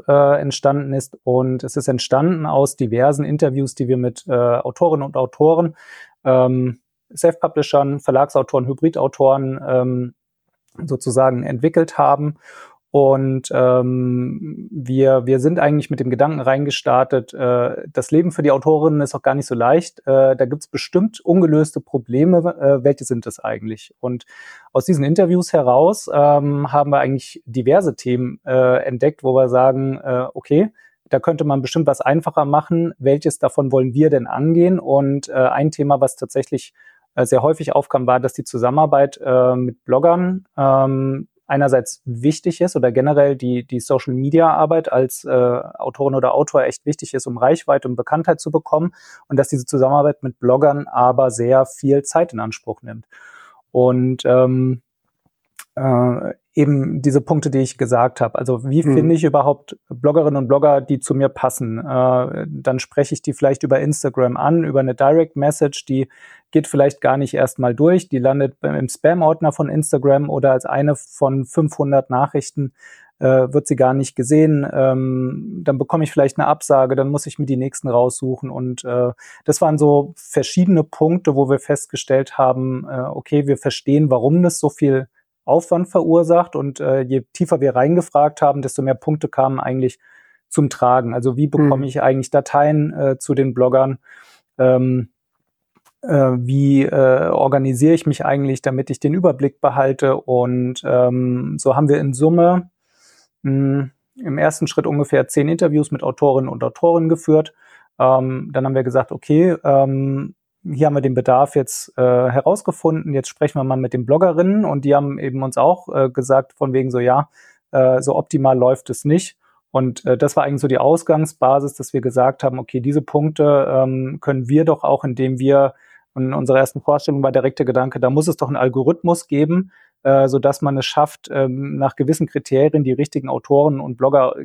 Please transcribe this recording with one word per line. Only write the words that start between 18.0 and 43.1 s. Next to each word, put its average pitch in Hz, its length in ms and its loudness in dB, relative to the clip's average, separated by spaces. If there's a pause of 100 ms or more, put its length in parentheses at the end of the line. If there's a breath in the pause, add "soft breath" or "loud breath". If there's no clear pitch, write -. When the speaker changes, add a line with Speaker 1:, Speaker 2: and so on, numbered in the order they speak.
Speaker 1:
Leben 165 220 2
für 170 100 -6
die 147 80 2
Autorinnen 151 500 2
ist 139 140 -4
auch - 80 -10
gar 135 120 2
nicht 143 120 -4
so 127 80 -6
leicht. 131 460 0
Äh, 135 360 4
da 131 80 0
gibt's 139 240 -8
bestimmt - 560 -2
ungelöste 156 560 2
Probleme. 139 560 0 (240)
Äh, 139 240 2
welche 143 200 0
sind 120 220 -6
es - 140 -12
eigentlich? 110 600 -10
Und 123 260 -8 (480 loud breath)
aus 131 100 0
diesen 147 200 0
Interviews 175 500 0
heraus, 151 580 2
ähm, 143 580 2
haben 143 200 0
wir 139 80 2
eigentlich 131 480 -4
diverse 131 500 0
Themen, 123 480 -4
äh, 127 400 2
entdeckt, 135 400 -4
wo 131 100 0
wir 131 140 4
sagen, 131 560 0
äh, 127 300 -4
okay, 185 360 0 (380 soft breath)
da 131 100 0
könnte 160 260 -2
man 139 180 0
bestimmt 147 240 -2
was 139 160 0
einfacher 151 420 0
machen. 165 540 -2
Welches 143 400 0
davon 135 340 -2
wollen 131 220 0
wir 156 160 4
denn 131 160 0
angehen? 170 520 2
Und, 139 520 0
äh, - 20 -12
ein 131 380 0
Thema, 143 320 0
was 131 140 -2
tatsächlich, - 580 -6 (400 soft breath)
äh, 127 100 0
sehr 123 160 2
häufig 156 340 -2
aufkam, 135 320 0
war, 127 140 2
dass 123 140 -4
die 147 100 -8
Zusammenarbeit, 139 800 0
äh, 127 320 2
mit 123 300 -6
Bloggern, 175 580 0 (140)
ähm, 135 680 0 (240)
einerseits 135 540 0
wichtig 143 560 -2
ist 180 140 -2
oder 123 160 0
generell 143 440 2